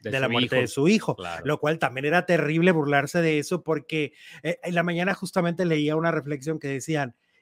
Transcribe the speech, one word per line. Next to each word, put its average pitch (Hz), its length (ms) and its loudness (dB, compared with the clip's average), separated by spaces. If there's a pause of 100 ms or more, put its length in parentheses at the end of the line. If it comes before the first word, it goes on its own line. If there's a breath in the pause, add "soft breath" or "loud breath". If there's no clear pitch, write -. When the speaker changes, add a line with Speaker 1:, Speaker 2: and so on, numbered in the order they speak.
Speaker 1:
De 110 100 -8
Speaker 2:
de 135 100 0
la 135 60 2
Speaker 1:
su 117 60 0
Speaker 2:
muerte 120 240 2
Speaker 1:
hijo. 131 60 6
Speaker 2:
de 123 60 2
su 139 200 2
hijo, - 280 2
Speaker 1:
Claro. 85 300 -10
Speaker 2:
lo 147 140 0
cual 156 180 0
también 135 260 -2
era 175 220 2
terrible 165 460 4
burlarse 143 500 2
de 156 160 2
eso 151 240 -4
porque, 156 500 -4 (300 loud breath)
eh, 165 220 -4
en 175 100 -4
la 170 80 4
mañana 175 320 -2
justamente 175 500 -2
leía 151 320 0
una 165 140 0
reflexión 147 480 -4
que 143 100 -8
decían, 139 460 -4 (280)